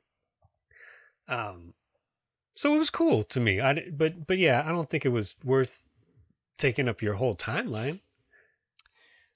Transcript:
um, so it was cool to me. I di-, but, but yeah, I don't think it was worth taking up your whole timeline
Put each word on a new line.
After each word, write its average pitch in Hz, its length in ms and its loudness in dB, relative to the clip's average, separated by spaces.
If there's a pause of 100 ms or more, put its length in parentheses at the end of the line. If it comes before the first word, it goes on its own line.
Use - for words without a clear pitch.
(1300)
um, 98 460 -8 (800)
so 294 200 2
it 302 40 4
was 311 100 0
cool 269 360 2
to - 140 -4
me. 104 200 2
I 135 140 4
di-, - 180 -6
but, 160 360 -2
but 185 100 0
yeah, 147 280 4
I 156 60 -6
don't 170 180 -2
think 147 160 -2
it 135 40 2
was 113 340 -2
worth 131 420 0 (720)
taking 131 320 0
up 107 120 -6
your 104 140 -2
whole 110 200 -2
timeline 143 640 -6 (1400)